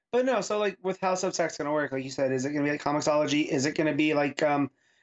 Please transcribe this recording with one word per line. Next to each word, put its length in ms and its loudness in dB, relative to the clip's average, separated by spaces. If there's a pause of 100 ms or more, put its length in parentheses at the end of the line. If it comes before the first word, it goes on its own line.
(120)
but 120 2
no, 160 2
so, 180 -2
like, 240 0
with 180 -4
how 140 0
Substack's 440 -2
gonna 140 -2
work, 200 0
like 120 -4
you 60 -10
said, 220 0
is 120 -2
it 80 -2
gonna 120 0
be 60 0
like 120 -4
Comixology? 640 2
Is 200 0
it 80 -2
gonna 200 0
be 200 2
like, 280 0
um, 280 0 (320)